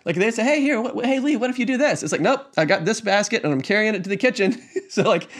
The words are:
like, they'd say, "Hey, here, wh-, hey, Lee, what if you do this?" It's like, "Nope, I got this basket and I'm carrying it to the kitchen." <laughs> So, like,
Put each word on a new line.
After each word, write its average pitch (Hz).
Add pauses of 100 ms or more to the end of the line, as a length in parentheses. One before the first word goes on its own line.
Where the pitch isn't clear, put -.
like, 170
they'd 214
say, 226
"Hey, 302
here, 269
wh-, 233
hey, 269
Lee, 277
what 233
if 254
you 247
do 254
this?" 247
It's 151
like, 143
"Nope, 254 (120)
I 160
got 165
this 208
basket 202
and 147
I'm 131
carrying 214
it 190
to 190
the 202
kitchen." 208
<laughs> - (200)
So, -
like, 175 (120)